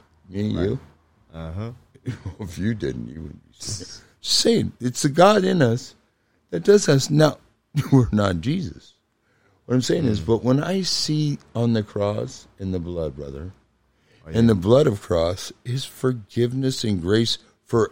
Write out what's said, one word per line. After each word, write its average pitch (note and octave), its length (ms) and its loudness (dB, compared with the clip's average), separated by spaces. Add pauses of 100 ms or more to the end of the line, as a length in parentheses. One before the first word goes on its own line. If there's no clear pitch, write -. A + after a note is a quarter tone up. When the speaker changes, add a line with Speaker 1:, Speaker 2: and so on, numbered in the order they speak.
(300)
Speaker 1:
me F#2+ 100 -8 (120)
and G#2 60 -4
Speaker 2:
Right. F2+ 120 0
Speaker 1:
you. C3 100 -4 (540)
Speaker 2:
Uh-huh. E2 380 -10 (340)
Speaker 1:
<laughs> G2+ 340 -12
If F2+ 180 -10
you G#2 160 -2
didn't, B1+ 360 -6
you D2+ 140 -14
wouldn't - 220 -16
be - 140 -20
saying. - 420 -12 (200)
Saying, F#3 580 2
it's B2 220 -6
the D3+ 80 2
God F#3 340 6
in F#3 180 2
us A#2+ 340 0 (540)
that E3+ 140 -4
does G3+ 240 6
us. C#3 220 2
Now, D3+ 300 2 (260)
<laughs> - 260 -4
we're B2+ 220 6
not G2+ 260 2
Jesus. D3 540 -6 (720)
What A#2+ 100 -2
I'm B2+ 60 2
saying D#3+ 240 0
is, G#2+ 160 0
Speaker 2:
Mm. D#2+ 60 -8
Speaker 1:
but A2+ 180 2
when C3 180 2
I F#3 200 -2
see D3+ 560 -2 (140)
on A#2 200 0
the A2 100 0
cross G#2 640 -6 (100)
in F#2+ 140 -6
the F#2 80 -4
blood, E2 380 -6
brother, D2 340 -12 (760)
Speaker 2:
Oh, - 40 -20
Speaker 1:
in A2 160 4
Speaker 2:
yeah. A2+ 80 6
Speaker 1:
the - 20 4
blood A2+ 320 4
of G2+ 140 -2
cross F2 500 -2 (140)
is C3 180 -6
forgiveness B2+ 1000 -4
and G2+ 160 0
grace G#2+ 360 0 (280)
for A2+ 260 0